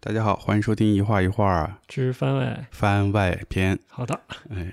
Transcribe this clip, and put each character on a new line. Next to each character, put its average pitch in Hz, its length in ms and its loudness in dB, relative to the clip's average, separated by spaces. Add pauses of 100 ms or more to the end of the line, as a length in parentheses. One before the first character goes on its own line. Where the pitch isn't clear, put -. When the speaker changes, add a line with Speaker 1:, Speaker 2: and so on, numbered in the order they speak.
Speaker 1:
大 107 60 -4
家 110 100 0
好， 101 120 2
欢 104 200 0
迎 104 60 2
收 110 120 2
听 107 200 4
一 98 80 4
画 101 180 2
一 92 80 2
画 92 580 0
Speaker 2:
之 127 240 -4
番 135 280 -2
外。 127 320 -4
Speaker 1:
番 101 420 0
外 95 260 2 (120)
篇。 95 280 0 (100)
Speaker 2:
好 123 180 -8
的。 - 120 -4 (300)
Speaker 1:
哎， 90 240 -8